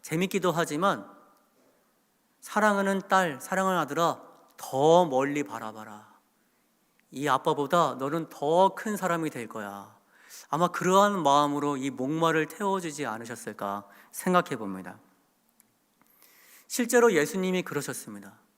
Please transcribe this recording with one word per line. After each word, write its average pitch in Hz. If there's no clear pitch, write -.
재밌기도 185
하지만 156
"사랑하는 196
딸, 175
사랑하는 185
아들아, 147
더 160
멀리 143
바라봐라. 110
이 143
아빠보다 143
너는 143
더 180
큰 214
사람이 170
될 117
거야." 101
아마 170
그러한 190
마음으로 143
이 135
목말을 156
태워주지 175
않으셨을까 107
생각해 175
봅니다. 95
실제로 233
예수님이 185
그러셨습니다. 110